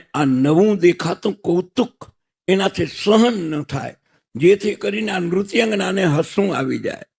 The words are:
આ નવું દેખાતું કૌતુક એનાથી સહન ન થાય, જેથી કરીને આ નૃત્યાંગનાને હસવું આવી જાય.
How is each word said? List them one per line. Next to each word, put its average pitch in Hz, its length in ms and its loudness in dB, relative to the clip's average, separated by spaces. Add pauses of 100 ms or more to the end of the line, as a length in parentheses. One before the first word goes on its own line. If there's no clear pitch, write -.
(140)
આ 143 120 0
નવું 156 520 4
દેખાતું 170 560 0
કૌતુક - 760 -4 (360)
એનાથી 185 380 0
સહન 220 480 2
ન 156 300 -6
થાય, 123 320 -8 (400)
જેથી 202 400 2
કરીને 202 360 -4
આ 190 80 -4
નૃત્યાંગનાને 196 840 -2
હસવું 165 540 0
આવી 131 220 -4
જાય. - 220 -8 (160)